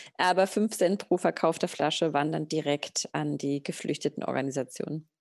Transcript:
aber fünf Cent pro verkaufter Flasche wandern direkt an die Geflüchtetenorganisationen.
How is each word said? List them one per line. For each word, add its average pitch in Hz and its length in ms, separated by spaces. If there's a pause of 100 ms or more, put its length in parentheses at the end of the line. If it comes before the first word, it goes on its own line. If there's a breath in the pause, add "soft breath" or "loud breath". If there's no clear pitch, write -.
(180 loud breath)
aber 185 300
fünf 220 300
Cent 190 300
pro 180 100
verkaufter 165 520
Flasche 151 440
wandern 156 360
direkt 147 640
an 147 240
die 143 260
Geflüchtetenorganisationen. 139 1400 (140)